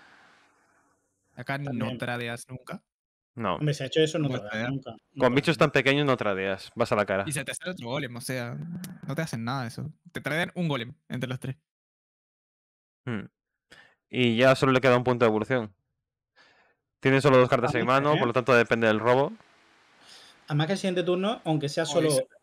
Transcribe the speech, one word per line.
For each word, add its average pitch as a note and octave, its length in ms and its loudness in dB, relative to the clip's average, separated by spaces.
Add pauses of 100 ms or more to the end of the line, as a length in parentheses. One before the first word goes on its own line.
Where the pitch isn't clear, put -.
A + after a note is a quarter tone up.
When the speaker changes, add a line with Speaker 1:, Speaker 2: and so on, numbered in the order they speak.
(1400)
Speaker 1:
Acá C3+ 220 -6
no C#3+ 80 -10
Speaker 2:
También. A#2+ 320 -6
Speaker 1:
tradeas A#2+ 520 -8
nunca. - 340 -16 (520)
Speaker 3:
No. G2+ 200 -2
Speaker 2:
Hombre, D3 180 0
se C#3+ 100 -8
ha C3 40 -6
hecho D#3+ 140 0
eso, D#3 180 0
no D3+ 40 0
Speaker 1:
No C#3 60 0
puedes B2+ 180 -4
Speaker 2:
tradeas G#2+ 40 -12
Speaker 1:
tradear. A2+ 200 -4
Speaker 2:
nunca. C3 320 -10 (100)
No C3 100 -2
Speaker 3:
Con B2 120 4
bichos D3 220 2
Speaker 2:
tradeas. - 0 -
Speaker 3:
tan D#3 140 2
pequeños C#3 340 2
no C3 120 2
tradeas, F#2+ 580 -4
vas A#2 160 -2
a B2 40 2
la G#2 120 2
cara. G2 180 0
Speaker 1:
Y D3 60 -6
se C#3 120 -6
te B2 120 -10
sale - 160 -10
otro F3+ 160 -12
golem, C3 280 -6
o A#2+ 60 -12
sea, B2+ 340 -8 (520)
no C3+ 80 -6
te D#3+ 80 -4
hacen A#2+ 200 -8
nada B2 220 -6
eso. B2 260 -10 (200)
Te - 100 -12
tradean E3 320 -4
un F3 140 -2
golem A#2+ 260 -4 (160)
entre B2+ 200 -6
los B2+ 100 -8
tres. C3 160 -8 (1500)
Speaker 3:
Hmm. A2 200 -6 (840)
Y A#2+ 280 0
ya C3 180 6
solo C3 160 4
le B2+ 100 4
queda B2+ 160 6
un B2 60 0
punto A#2+ 220 2
de A2+ 40 6
evolución. G#2+ 440 0 (1300)
Tiene C3+ 200 4
solo C3 180 6
dos B2+ 120 6
cartas B2 260 0
Speaker 2:
Ah, A#2+ 40 0
Speaker 3:
en A2+ 60 0
Speaker 2:
no A#2+ 60 2
sé, C3+ 100 4
Speaker 3:
mano, D3 140 2
Speaker 2:
¿eh? - 20 2
Speaker 3:
por D3+ 100 0
lo A#2 60 0
tanto B2+ 200 2
depende A#2 340 4
del G#2+ 120 4
robo. C3 340 2 (1120)
Speaker 2:
Además D3+ 200 0
que G3 60 -2
el F#3+ 60 -2
siguiente F3+ 240 -2
turno, F#3 400 -2
aunque D3+ 240 -2
sea D#3+ 160 -2
Speaker 1:
Oh, D3+ 40 -4
Speaker 2:
solo D#3+ 200 2
Speaker 1:
ese D#3 140 2
es - 60 -8 (160)